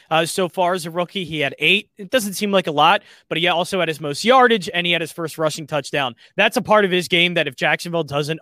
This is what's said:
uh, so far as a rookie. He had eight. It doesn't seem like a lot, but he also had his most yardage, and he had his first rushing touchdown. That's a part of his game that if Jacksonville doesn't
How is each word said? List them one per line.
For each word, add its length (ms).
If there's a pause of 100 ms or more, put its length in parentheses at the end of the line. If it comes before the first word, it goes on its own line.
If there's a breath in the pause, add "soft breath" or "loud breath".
(100)
uh, 140
so 240
far 260
as 120
a 40
rookie. 340
He 160
had 180
eight. 380
It 140
doesn't 240
seem 180
like 160
a 40
lot, 300 (260 soft breath)
but 100
he 100
also 320
had 80
his 120
most 220
yardage, 500
and 140
he 60
had 80
his 100
first 260
rushing 300
touchdown. 480 (220 soft breath)
That's 200
a 60
part 220
of 80
his 160
game 260
that 140
if 80
Jacksonville 480
doesn't 380